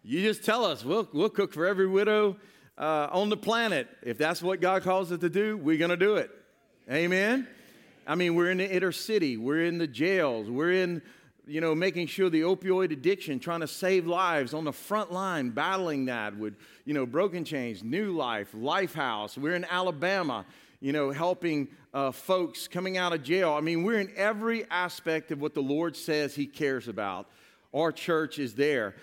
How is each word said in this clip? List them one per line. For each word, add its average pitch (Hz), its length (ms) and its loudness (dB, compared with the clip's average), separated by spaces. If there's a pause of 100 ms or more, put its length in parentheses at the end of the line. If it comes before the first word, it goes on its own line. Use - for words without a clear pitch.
You 147 220 -2
just 214 200 0
tell 226 220 2
us. 139 180 -2
We'll, 170 300 0
we'll 170 160 2
cook 202 240 0
for 160 140 0
every 190 180 4
widow, 208 500 4 (400)
uh, 151 360 0
on 202 180 2
the 214 80 0
planet. 208 500 0 (140)
If 120 160 -6
that's 165 240 0
what 180 200 -2
God 185 200 4
calls 185 300 0
us 175 80 -2
to 175 100 2
do, 214 280 2
we're 160 200 2
gonna 170 180 2
do 196 200 4
it." 139 160 0 (580)
Amen? 185 580 2 (600)
I 151 80 0
mean, 175 180 2
we're 175 160 4
in 185 80 2
the 190 180 0
inner 180 160 2
city. 160 460 0
We're 143 280 0
in 170 120 0
the 170 80 0
jails. 135 640 0
We're 147 220 0
in, 180 320 0 (420)
you 151 160 -6
know, 160 120 2
making 170 340 0
sure 185 220 2
the 160 120 4
opioid 185 500 2
addiction, 156 480 0
trying 170 220 -4
to 156 60 -2
save 185 380 2
lives 170 480 0
on 156 120 -4
the 143 80 -2
front 202 400 -4
line, 180 360 -2
battling 156 560 -2
that 110 320 -4
with, 107 180 -6 (280)
you 147 100 -4
know, 139 120 0
Broken 165 400 -2
Chains, 120 380 -6
New 185 280 -2
Life, 120 420 -2
Lifehouse. 127 840 -2
We're 151 180 -2
in 175 100 -4
Alabama, 170 800 -2 (360)
you 135 100 -2
know, 143 200 0
helping, 165 580 0 (240)
uh, 139 180 0
folks 180 560 -2
coming 185 300 -4
out 180 160 0
of 156 100 -2
jail. 165 300 2
I 151 80 0
mean, 165 220 0
we're 220 160 2
in 196 180 -2
every 214 520 0
aspect 165 640 -2
of 147 80 -4
what 147 140 -2
the 147 80 0
Lord 147 340 0
says 147 400 -2
he 143 120 -2
cares 135 420 -2
about. 98 400 -6 (440)
Our 156 200 0
church 160 460 0
is 120 160 -4
there. 127 480 2